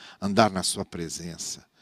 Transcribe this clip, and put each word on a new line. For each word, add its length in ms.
andar 300
na 120
sua 220
presença, 800